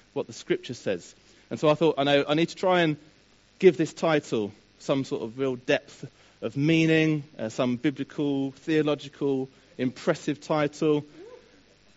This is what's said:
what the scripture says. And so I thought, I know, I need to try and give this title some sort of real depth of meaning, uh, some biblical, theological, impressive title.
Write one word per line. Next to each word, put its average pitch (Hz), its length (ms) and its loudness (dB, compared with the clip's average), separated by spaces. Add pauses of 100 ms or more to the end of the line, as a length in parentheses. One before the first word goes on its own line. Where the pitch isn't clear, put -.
(140)
what 135 120 -4
the 117 60 -18
scripture - 420 -6
says. 92 400 -6 (360)
And - 100 -6
so 156 80 4
I 151 60 6
thought, 151 240 2
I 139 60 0
know, 143 220 4
I 151 80 0
need 170 140 0
to - 80 -12
try 185 240 2
and 156 160 2 (600)
give 185 180 6
this 160 160 -2
title 143 580 0 (280)
some 135 260 -2
sort - 180 -6
of 113 160 -10
real 131 180 -2
depth - 480 -4 (380)
of 117 140 -6
meaning, 160 640 4 (160)
uh, 110 100 -6
some 123 280 -2
biblical, 139 760 -4
theological, 143 960 -2 (300)
impressive 135 640 -2
title. 151 640 0 (920)